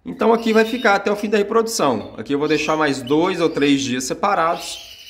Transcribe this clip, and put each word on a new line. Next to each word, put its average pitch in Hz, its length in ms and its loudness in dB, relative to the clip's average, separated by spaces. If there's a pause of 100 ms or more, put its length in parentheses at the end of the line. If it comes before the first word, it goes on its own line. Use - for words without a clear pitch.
Então - 280 0
aqui 226 180 0
vai 220 140 4
ficar 220 300 2
até 196 140 -2
o 202 60 0
fim 208 140 -4
da 214 80 2
reprodução. 202 800 0
Aqui 113 160 -4
eu 143 40 2
vou 147 80 0
deixar 151 300 0
mais 143 240 0
dois 165 400 0
ou 165 80 4
três 143 320 2
dias 123 240 -4
separados, 175 760 -2 (320)